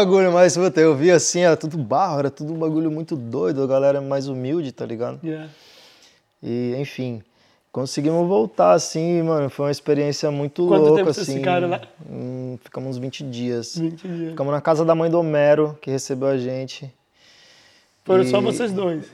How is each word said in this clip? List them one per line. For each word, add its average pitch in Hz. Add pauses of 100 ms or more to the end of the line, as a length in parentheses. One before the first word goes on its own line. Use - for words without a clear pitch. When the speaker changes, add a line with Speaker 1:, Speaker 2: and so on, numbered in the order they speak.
Speaker 1:
bagulho, 185
mas, 175
puta, 175
eu 160
vi 147
assim, 175
era 170
tudo 156
barro, 143
era 139
tudo 151
um 165
bagulho 160
muito 160
doido, 135
a 131
galera 139
mais 139
humilde, 135
tá 123
ligado? 120
Speaker 2:
Yeah. 156 (920)
Speaker 1:
E, 120
enfim, 127 (480)
conseguimos 156
voltar, 196
assim, 170
mano, 156
foi 143
uma 147
experiência 147
muito 143
Speaker 2:
Quanto 190
Speaker 1:
louca, 151
Speaker 2:
tempo 165
vocês 190
Speaker 1:
assim. 139
Speaker 2:
ficaram 180
lá? 185 (280)
Speaker 1:
Hum, 127
ficamos 131
vinte 127
dias. 120
Speaker 2:
Vinte 165
dias. 170
Speaker 1:
Ficamos 147
na 143
casa 165
da 165
mãe 165
do 170
Homero, 151
que 135
recebeu 135
a 139
gente. 131 (1160)
Speaker 2:
Foram 185
Speaker 1:
E 254
Speaker 2:
só 208
vocês 226
dois? 180